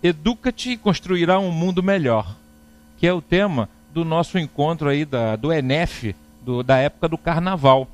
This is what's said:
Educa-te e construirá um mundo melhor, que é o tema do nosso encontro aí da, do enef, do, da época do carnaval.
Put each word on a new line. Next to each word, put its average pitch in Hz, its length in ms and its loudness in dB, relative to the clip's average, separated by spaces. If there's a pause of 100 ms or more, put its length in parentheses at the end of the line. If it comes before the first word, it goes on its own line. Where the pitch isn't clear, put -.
Educa-te 208 680 -2
e 240 40 -4
construirá 185 600 2
um 190 120 -2
mundo 175 320 -2
melhor, 120 540 0 (640)
que 170 80 2
é 175 80 4
o 165 80 -4
tema 170 440 0 (280)
do 165 100 -2
nosso 165 340 -2
encontro 151 520 -2
aí 147 160 0
da, 117 300 -2
do 131 140 -2
enef, 139 640 -2 (280)
do, 123 200 -4
da 131 140 4
época 143 320 0
do 160 80 -2
carnaval. 156 760 0